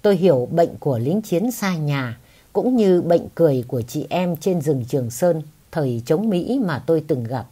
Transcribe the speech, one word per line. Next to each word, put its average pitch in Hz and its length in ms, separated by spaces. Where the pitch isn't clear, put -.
Tôi 202 140
hiểu 151 340
bệnh 170 300
của 131 180
lính 160 240
chiến 196 280
xa 190 260
nhà, 139 420
cũng 233 240
như 185 260
bệnh 170 320
cười 135 340
của 120 140
chị - 260
em 175 280
trên 175 240
rừng 131 280
Trường 123 220
Sơn 165 320
thời 123 340
chống 196 240
Mỹ 202 340
mà 151 220
tôi 160 200
từng 127 180
gặp. 117 280